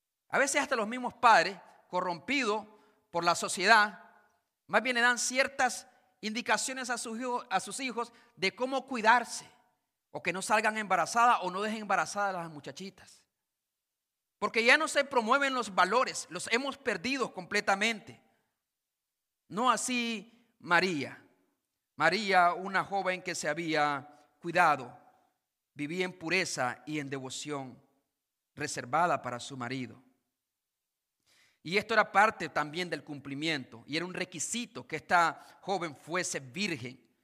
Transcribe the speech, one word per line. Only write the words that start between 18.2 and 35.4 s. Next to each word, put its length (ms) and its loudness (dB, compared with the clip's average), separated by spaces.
No 240 0
así 880 -4
María. 600 2
María, 580 4
una 280 -2
joven 400 -2
que 140 -6
se 120 -4
había 800 -2
cuidado, 580 2
vivía 300 -4
en 80 -6
pureza 760 -2
y 120 -4
en 100 -8
devoción, 720 -8
reservada 640 -2
para 160 -8
su 180 -12
marido. 460 -8
Y 140 -4
esto 180 0
era 160 4
parte 380 4
también 420 -4
del 140 -6
cumplimiento, 840 -6
y 100 -6
era 80 -2
un 80 -10
requisito 760 -8
que 80 -8
esta 440 2